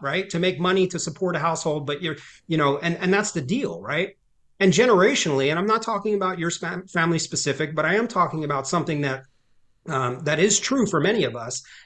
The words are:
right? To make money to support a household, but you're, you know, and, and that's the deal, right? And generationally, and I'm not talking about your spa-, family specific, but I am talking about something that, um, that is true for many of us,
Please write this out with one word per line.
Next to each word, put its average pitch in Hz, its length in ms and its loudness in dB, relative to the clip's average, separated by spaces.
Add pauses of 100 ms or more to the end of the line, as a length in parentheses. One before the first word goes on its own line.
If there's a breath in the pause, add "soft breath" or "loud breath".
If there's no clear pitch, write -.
right? 160 300 -4
To 170 80 -2
make 180 200 0
money 180 280 2
to - 120 -6
support 175 380 -4
a - 20 -2
household, 156 460 -2
but 147 160 -4
you're, 156 160 -6 (300 loud breath)
you 160 100 0
know, 143 220 2
and, 170 180 -2
and 185 160 0
that's 208 180 0
the 165 100 -4
deal, 131 400 -4
right? 147 360 -4 (440)
And 190 120 6
generationally, 180 800 4
and 160 60 0
I'm 196 100 0
not 226 160 2
talking 208 320 -2
about 185 220 -2
your 170 120 -2
spa-, 175 320 -6 (100)
family 170 280 4
specific, 151 560 -2
but 156 100 0
I 175 100 2
am 233 140 0
talking 160 340 0
about 143 240 -4
something 165 340 0
that, 131 220 -4 (640)
um, 131 380 -2
that 151 120 2
is 196 220 4
true 262 260 0
for 165 140 0
many 190 240 2
of 117 140 -4
us, - 260 -10 (220 loud breath)